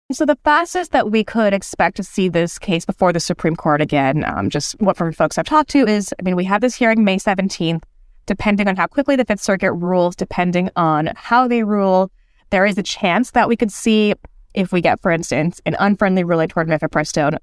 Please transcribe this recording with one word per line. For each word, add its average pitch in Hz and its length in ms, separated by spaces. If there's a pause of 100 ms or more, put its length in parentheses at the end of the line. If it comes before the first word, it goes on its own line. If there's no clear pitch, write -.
(100)
So 294 140
the 285 180
fastest 330 480
that 226 180
we 220 140
could 208 300
expect 185 420
to 196 80
see 185 240
this 170 320
case 165 240
before 185 300
the 170 80
Supreme 165 340
Court 151 240
again, 143 460
um, 95 240
just - 320
what 196 160
from 165 160
folks 156 240
I've 165 80
talked 311 240
to 269 180
is, 208 320
I - 40
mean, 180 120
we 180 80
have 190 160
this 240 160
hearing 226 300
May 190 140
seventeenth. 185 640 (400)
Depending 202 420
on 190 80
how 175 120
quickly 277 280
the 254 80
Fifth 208 160
Circuit 190 320
rules, 175 420
depending 180 640
on 156 400
how 247 320
they 240 160
rule, 196 480 (380)
there 196 160
is 202 120
a 196 60
chance 190 480
that 226 160
we 233 80
could 220 160
see, 214 420 (400)
if 190 200
we 180 80
get, 160 200
for 190 100
instance, 165 540
an - 140
unfriendly 190 460
ruling 165 240
toward 165 180
mifepristone, 151 760